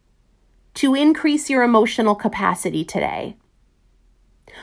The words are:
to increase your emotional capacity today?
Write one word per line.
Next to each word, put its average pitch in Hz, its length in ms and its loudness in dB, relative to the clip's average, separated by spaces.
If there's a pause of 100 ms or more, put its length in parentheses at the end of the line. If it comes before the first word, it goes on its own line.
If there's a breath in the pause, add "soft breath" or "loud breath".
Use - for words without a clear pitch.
(760)
to 269 200 2
increase 302 540 2
your 269 140 2
emotional 220 540 2
capacity 180 680 -4
today? - 520 -6 (1300 soft breath)